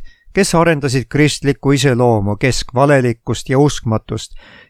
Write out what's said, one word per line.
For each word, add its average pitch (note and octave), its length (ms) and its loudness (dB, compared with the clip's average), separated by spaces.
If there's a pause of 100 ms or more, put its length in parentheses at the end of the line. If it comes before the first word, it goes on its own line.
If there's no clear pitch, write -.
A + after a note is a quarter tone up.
(340)
kes F#3+ 220 0
arendasid C#3+ 560 0
kristlikku C#3 640 0
iseloomu A#2+ 640 0
keskvalelikkust B2+ 1120 0
ja C3 100 0
uskmatust A2+ 760 -2 (340)